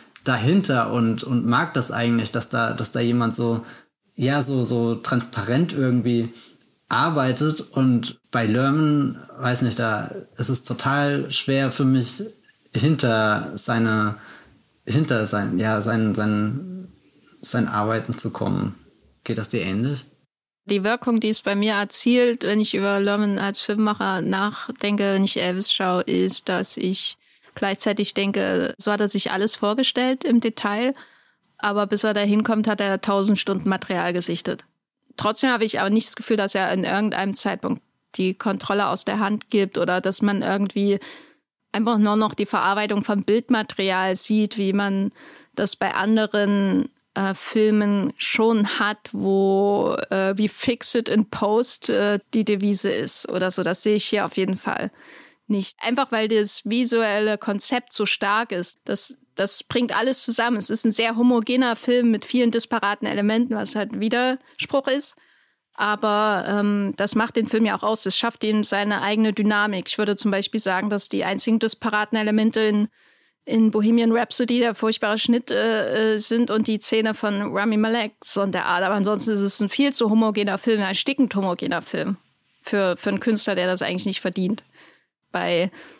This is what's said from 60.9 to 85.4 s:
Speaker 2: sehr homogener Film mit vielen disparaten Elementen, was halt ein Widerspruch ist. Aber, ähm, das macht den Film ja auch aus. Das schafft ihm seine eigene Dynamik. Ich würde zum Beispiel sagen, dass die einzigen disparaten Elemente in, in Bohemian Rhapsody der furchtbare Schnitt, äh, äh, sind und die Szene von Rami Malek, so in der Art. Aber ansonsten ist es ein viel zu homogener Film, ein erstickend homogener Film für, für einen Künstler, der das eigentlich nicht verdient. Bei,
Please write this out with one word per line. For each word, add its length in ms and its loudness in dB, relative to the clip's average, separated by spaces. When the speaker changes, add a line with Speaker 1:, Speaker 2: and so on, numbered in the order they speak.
Speaker 2:
sehr 240 0
homogener 600 2
Film 340 2
mit 140 0
vielen 260 2
disparaten 560 -2
Elementen, 500 0
was 180 -6
halt 180 -4
ein 80 -6
Widerspruch 880 -2
ist. 280 -2
Aber, 720 0
ähm, 500 0
das 180 -2
macht 220 0
den 120 0
Film 160 2
ja 120 0
auch 60 -6
aus. 200 -2
Das 140 -2
schafft 280 -4
ihm 200 2
seine 380 0
eigene 300 2
Dynamik. 560 0
Ich 100 -6
würde 180 0
zum 140 0
Beispiel 300 0
sagen, 300 0
dass 180 -2
die 160 -2
einzigen 340 0
disparaten 600 -2
Elemente 420 2
in, 280 2
in 260 4
Bohemian 420 4
Rhapsody 480 0
der 140 2
furchtbare 440 0
Schnitt, 320 0
äh, 640 0
äh, 40 -2
sind 320 0
und 160 0
die 120 0
Szene 360 0
von 420 -4
Rami 220 0
Malek, 340 0
so 200 -2
in 100 0
der 140 -2
Art. 160 0
Aber 120 0
ansonsten 360 0
ist 100 0
es 200 0
ein 100 0
viel 220 0
zu 180 2
homogener 480 2
Film, 220 2
ein 80 0
erstickend 460 0
homogener 460 -2
Film 360 -4
für, 360 0
für 120 -4
einen 100 -2
Künstler, 340 0
der 120 0
das 160 0
eigentlich 240 -2
nicht 140 -4
verdient. 420 -2
Bei, 380 0